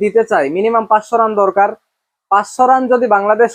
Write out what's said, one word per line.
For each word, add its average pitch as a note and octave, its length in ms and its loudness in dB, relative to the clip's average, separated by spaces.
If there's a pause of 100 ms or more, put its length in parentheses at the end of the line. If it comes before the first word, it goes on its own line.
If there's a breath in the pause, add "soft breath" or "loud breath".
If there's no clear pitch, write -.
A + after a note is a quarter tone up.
দিতে G#3+ 200 0
চায়, E3+ 260 -2
মিনিমাম A3 360 -2
পাঁচশো G#3+ 320 -2
রান A3 180 0
দরকার। G3+ 340 0 (640)
পাঁচশো G#3 340 0
রান C4 220 2
যদি B3 200 0
বাংলাদেশ G#3+ 480 0